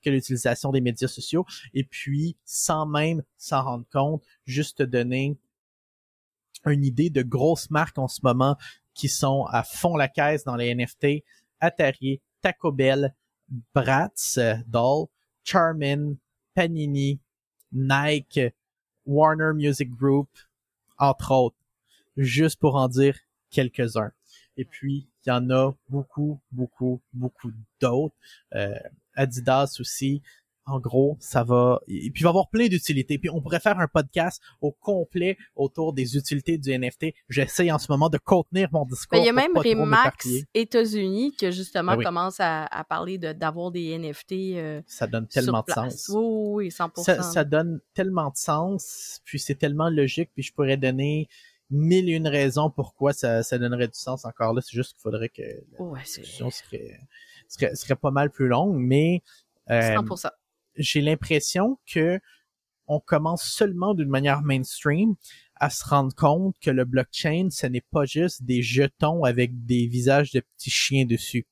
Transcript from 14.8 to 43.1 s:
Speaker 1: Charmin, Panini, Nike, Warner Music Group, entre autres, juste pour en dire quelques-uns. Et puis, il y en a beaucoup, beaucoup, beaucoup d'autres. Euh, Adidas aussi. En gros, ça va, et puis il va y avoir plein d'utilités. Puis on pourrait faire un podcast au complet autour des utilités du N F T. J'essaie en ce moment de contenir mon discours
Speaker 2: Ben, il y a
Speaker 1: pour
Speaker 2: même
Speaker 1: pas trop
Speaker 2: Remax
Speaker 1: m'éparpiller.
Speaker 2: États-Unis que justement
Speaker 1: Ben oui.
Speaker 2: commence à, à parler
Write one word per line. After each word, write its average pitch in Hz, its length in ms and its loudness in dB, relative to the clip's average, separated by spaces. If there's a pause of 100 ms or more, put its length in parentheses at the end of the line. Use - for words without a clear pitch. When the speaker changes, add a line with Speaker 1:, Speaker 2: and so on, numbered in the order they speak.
Speaker 1:
Charmin, 147 720 0 (400)
Panini, 143 640 0 (520)
Nike, 139 680 0 (680)
Warner 156 480 4
Music 143 380 0
Group, 139 380 2 (680)
entre 139 340 2
autres, 127 260 2 (600)
juste 139 420 2
pour 139 160 2
en 131 120 2
dire 135 320 2 (320)
quelques-uns. 117 600 -2 (460)
Et 127 80 -6
puis, 139 420 -8 (180)
il 131 40 -2
y - 20 2
en 123 180 0
a 131 220 4 (180)
beaucoup, 143 500 -4 (120)
beaucoup, 127 500 -4 (120)
beaucoup 123 380 -8 (300)
d'autres. 135 340 0 (400)
Euh, 101 180 -4 (400)
Adidas 131 680 0
aussi. 139 420 -4 (460)
En 135 120 -4
gros, 135 400 2
ça - 240 -2
va, 123 440 4
et - 220 -6
puis - 120 -4
il - 20 2
va 170 60 6
y - 20 4
avoir 185 180 2
plein 233 180 2
d'utilités. 151 520 0
Puis 170 100 -4
on 160 100 -4
pourrait 156 200 -2
faire 208 180 2
un 170 100 2
podcast 160 540 -2 (200)
au 147 100 0
complet 185 640 -2 (180)
autour 156 380 -2
des 131 240 -2
utilités 143 400 -2
du 135 140 -4
N 127 180 -2
F - 80 -14
T. 160 160 -4 (160)
J'essaie 143 400 0
en 156 80 2
ce - 140 -4
moment 147 180 4
de 151 80 0
contenir 180 540 2
mon 156 120 0
discours - 360 0
Speaker 2:
Ben, - 40 6
il 233 40 6
y - 20 6
a - 20 2
Speaker 1:
pour 247 120 4
Speaker 2:
même 349 100 2
Speaker 1:
pas 294 80 4
trop 240 80 2
Speaker 2:
Remax 220 340 4
Speaker 1:
m'éparpiller. 135 420 0 (100)
Speaker 2:
États-Unis 220 840 0
que 185 120 0
justement 180 400 -2
Speaker 1:
Ben 226 80 2
oui. 226 60 0
Speaker 2:
commence 180 340 -2
à, 160 260 0
à - 180 -8
parler 175 360 -6